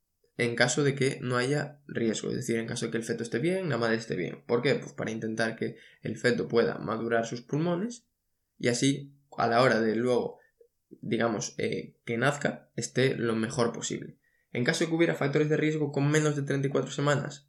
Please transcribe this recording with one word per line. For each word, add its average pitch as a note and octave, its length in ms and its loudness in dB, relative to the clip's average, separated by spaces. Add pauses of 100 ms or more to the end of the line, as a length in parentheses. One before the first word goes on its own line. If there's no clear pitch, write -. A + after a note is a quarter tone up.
(380)
en A#2+ 180 0
caso C#3 280 2
de C#3 120 2
que C3+ 260 0
no B2 160 0
haya C3+ 500 -2
riesgo, A2 420 -2
es A2+ 60 -2
decir, A#2 220 -2
en A2+ 80 -4
caso A#2 200 -6
de A2+ 60 -4
que B2+ 60 -2
el A2+ 60 -4
feto A#2 180 -4
esté A#2 160 -4
bien, F3+ 320 0
la B2 80 0
madre A2+ 200 2
esté - 180 -4
bien. F2 320 -6
¿Por - 160 2
qué? C#3 120 4
Pues - 180 -6
para A2+ 180 -4
intentar A2+ 440 -2
que A2+ 220 -4 (240)
el A2 160 -6
feto A#2+ 300 2
pueda - 320 4
madurar A2+ 480 -2
sus A#2+ 140 -8
pulmones F3 640 -4 (500)
y A#2+ 120 0
así, C#3 440 0 (240)
a G2+ 100 2
la A#2 140 4
hora A#2 180 6
de A2 160 2
luego, A2+ 440 0 (640)
digamos, A2+ 580 -2
eh, A2 360 -4 (100)
que A#2 120 -4
nazca, - 580 -2
esté B2 400 0
lo A#2 200 0
mejor A#2 360 0
posible. - 460 -8 (340)
En B2 120 -2
caso E3 200 2
de D#3+ 60 0
que E3 60 0
hubiera D#3+ 180 4
factores D3+ 340 2
de D3+ 100 2
riesgo D3+ 340 0
con C#3 180 2
menos D3+ 260 4
de C#3+ 60 -2
treinta C#3 260 0
y C3+ 40 -4
cuatro C#3 200 0
semanas, - 580 -2